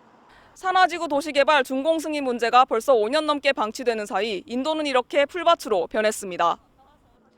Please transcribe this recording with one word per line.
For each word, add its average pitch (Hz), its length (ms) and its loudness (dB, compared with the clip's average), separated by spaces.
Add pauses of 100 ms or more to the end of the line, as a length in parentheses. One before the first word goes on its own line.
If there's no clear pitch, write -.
(560)
산하지구 349 540 0
도시개발 285 560 2
준공 285 340 0
승인 302 240 -4
문제가 240 400 4
벌써 262 300 2
오 214 160 2
년 311 160 0
넘게 294 260 0
방치되는 226 540 -4
사이 214 400 -4
인도는 302 400 -4
이렇게 277 400 0
풀밭으로 330 640 -2
변했습니다. 190 680 -2 (800)